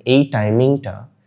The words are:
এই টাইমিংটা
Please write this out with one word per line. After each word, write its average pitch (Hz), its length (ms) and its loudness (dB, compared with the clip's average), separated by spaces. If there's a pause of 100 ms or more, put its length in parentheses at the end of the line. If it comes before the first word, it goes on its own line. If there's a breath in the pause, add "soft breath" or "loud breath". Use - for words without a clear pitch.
এই 135 200 4
টাইমিংটা 120 800 -2 (200)